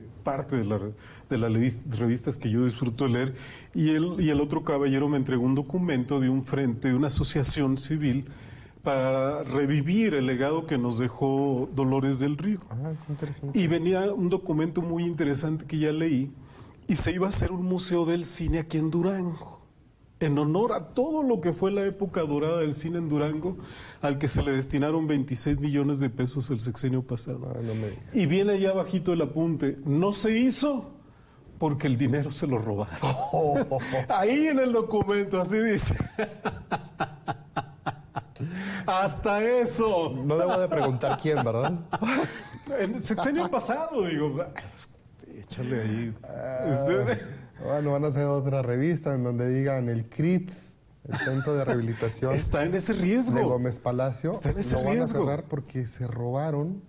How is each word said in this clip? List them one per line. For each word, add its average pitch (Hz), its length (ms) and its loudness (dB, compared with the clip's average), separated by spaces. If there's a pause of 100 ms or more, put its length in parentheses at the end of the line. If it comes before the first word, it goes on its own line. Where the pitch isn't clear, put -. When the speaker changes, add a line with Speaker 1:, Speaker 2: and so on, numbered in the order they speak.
(240)
Speaker 1:
parte 139 340 -2
de 110 80 0
la, 104 140 0 (500)
de 135 80 0
las 113 140 0
revis-, 117 380 2
revistas 120 480 0
que 113 120 -2
yo 123 160 4
disfruto 120 400 0
de 127 60 2
leer, 131 240 0 (380)
y 156 180 4
el, 165 280 0
y 156 100 4
el 147 120 4
otro 147 240 0
caballero 139 420 2
me 143 100 2
entregó 131 280 2
un 131 100 4
documento 143 640 0
de 127 100 4
un 135 140 2
frente, 131 460 0
de 127 60 4
una 143 120 2
asociación 135 680 0
civil 139 480 0 (560)
para 135 600 0
revivir 147 720 2
el 135 100 2
legado 139 400 2
que 156 120 0
nos 120 220 0
dejó 135 760 2
Dolores 135 440 2
del 143 180 0
Río. 190 240 -2 (100)
Speaker 2:
Ah, 143 220 -6 (120)
qué 151 60 -8
interesante. 143 480 -4
Speaker 1:
Y 175 80 4
venía 185 440 2
un 185 180 0
documento 170 520 0
muy 170 220 -2
interesante 156 600 0
que 160 120 -4
ya 151 140 2
leí, 151 400 0 (560)
y 180 80 2
se - 160 0
iba 185 160 0
a - 20 0
hacer 180 220 0
un 180 140 -2
museo 180 400 2
del 170 200 0
cine 160 340 0
aquí 160 180 -4
en 156 120 2
Durango, 175 680 -2 (640)
en 147 160 2
honor 170 360 2
a 170 200 -4
todo 311 300 2
lo 240 180 2
que 170 120 2
fue 196 180 0
la 202 140 2
época 196 360 -2
dorada 156 400 0
del 151 120 0
cine 170 260 -4
en 165 100 -2
Durango, 151 480 0 (440)
al 143 160 0
que 147 120 0
se - 140 2
le 143 100 2
destinaron 147 540 0
veintiséis 139 520 0
millones 143 400 2
de 135 100 2
pesos 127 400 -2
el 123 120 -2
sexenio 127 420 -2
pasado. 127 520 -6
Speaker 2:
Ay, 117 100 -6
no 110 100 -4
me 110 140 -4
digas. - 140 -12 (120)
Speaker 1:
Y 196 120 4
viene 196 260 4
allá 190 180 2
abajito 185 420 0
el 170 80 2
apunte, 147 640 0
"No 165 280 4
se 220 240 2
hizo 262 520 2 (680)
porque 147 300 0
el 127 100 4
dinero 139 340 2
se 156 160 -4
lo 127 120 2
robaron". 101 400 -4
Speaker 2:
<laughs> 135 1120 0
Speaker 1:
Ahí 254 380 4
en 277 120 2
el 254 140 4
documento, 202 640 0
así 185 180 0
dice. 220 380 2 (3000)
Hasta 202 580 0
eso. 220 680 2 (120)
Speaker 2:
No 151 120 2
debo 180 200 2
de 185 100 2
preguntar 139 540 0
quién, 151 220 2
¿verdad? 117 300 0 (1080)
Speaker 1:
En 196 160 -2
el 233 80 -6
sexenio 285 460 0
pasado, 269 560 -2
digo, 151 300 0 (1040)
"Échale 123 440 -4
ahí". 110 420 -4
Speaker 2:
Ah, 127 460 -6
Speaker 1:
Este 123 480 2 (460)
Speaker 2:
bueno, 147 280 0
van 143 140 0
a - 20 2
hacer 143 180 0
otra 139 360 2
revista 139 520 0
en 127 120 0
donde 123 240 0
digan 131 400 0
el 113 180 -2
crit, 180 420 0 (580)
el - 100 -4
Centro 135 380 0
de 139 100 2
Rehabilitación 117 680 0
Speaker 1:
Está 147 300 0
en 175 100 0
ese 190 200 0
riesgo. 208 440 2
Speaker 2:
de - 60 4
Gómez 123 360 0
Palacio. 127 520 -2
Speaker 1:
Está 147 200 -2
en 196 80 6
ese 139 180 2
Speaker 2:
Lo 127 80 2
van 196 80 2
Speaker 1:
riesgo. 226 300 2
Speaker 2:
a - 20 4
cerrar 147 240 0
porque 135 360 -4
se 123 220 -6
robaron 143 800 -2